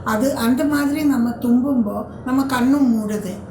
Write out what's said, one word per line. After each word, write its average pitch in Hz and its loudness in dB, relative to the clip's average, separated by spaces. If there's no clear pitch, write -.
அது 233 0
அந்த 247 0
மாதிரி 285 0
நம்ம 240 2
தும்பும்போ 240 0
நம்ம 262 0
கண்ணும் 254 2
மூடுது. 208 -4